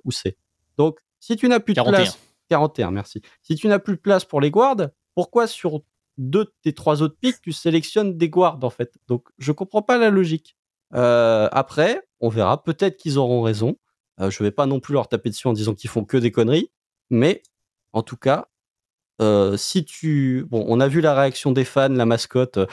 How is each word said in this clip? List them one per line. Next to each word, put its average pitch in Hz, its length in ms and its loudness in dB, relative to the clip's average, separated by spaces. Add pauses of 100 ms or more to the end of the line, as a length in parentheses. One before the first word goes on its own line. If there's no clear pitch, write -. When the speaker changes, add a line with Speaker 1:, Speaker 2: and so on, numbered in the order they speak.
Speaker 1:
où 131 60 -4
c'est. - 260 -6 (400)
Donc, 156 220 0 (200)
si - 160 -6
tu 247 140 2
n'as 240 100 4
plus 214 140 -2
de 147 80 2
Speaker 2:
Quarante 120 140 4
et - 20 6
un. 185 60 4
Speaker 1:
place, - 160 -6 (300)
quarante 151 300 0
et 117 40 0
un, 87 80 -4
merci. 98 300 -8 (220)
Si 165 120 -4
tu 185 140 -4
n'as 196 100 2
plus 202 160 -6
de - 60 -10
place 196 240 0
pour 147 160 -2
les 147 100 2
guards, 208 380 2 (260)
pourquoi 226 320 0
sur 156 340 -8 (360)
deux 139 280 -2
de - 80 -14 (100)
tes 151 100 -2
trois 151 280 -2
autres 156 200 -2
picks, 254 200 -2
tu 170 120 -10
sélectionnes 165 640 -2
des 165 100 0
guards, 160 360 0
en 123 60 -2
fait ? - 260 -8 (120)
Donc, 123 300 -4
je 135 140 -4
comprends 196 320 -4
pas 247 140 0
la 226 120 4
logique. 175 480 -2 (380)
Euh, 117 560 4
après, 170 500 0 (180)
on 120 100 -2
verra. 110 340 0
Peut-être 190 340 -2
qu'ils 139 220 -2
auront 123 240 0
raison. 110 340 -2 (420)
Euh, 95 120 -2
je 104 120 -6
vais 104 80 0
pas 143 140 -2
non 135 140 -2
plus 143 140 -8
leur 131 140 -2
taper 117 220 -4
dessus - 180 -8
en 120 60 2
disant 107 220 -4
qu'ils - 160 -12
font 107 140 -4
que 135 120 -2
des 120 140 0
conneries. 120 400 0 (400)
Mais, 131 320 0 (500)
en 110 80 -4
tout 120 160 -12
cas, 135 300 0 (720)
euh, 101 340 4
si 160 300 -4
tu, 135 640 -2
bon, 110 180 -2
on 117 120 2
a 135 80 4
vu 139 120 0
la 156 140 2
réaction 135 380 0
des 131 120 2
fans, 135 260 0
la 123 180 0
mascotte, 127 500 -2
euh, 95 160 2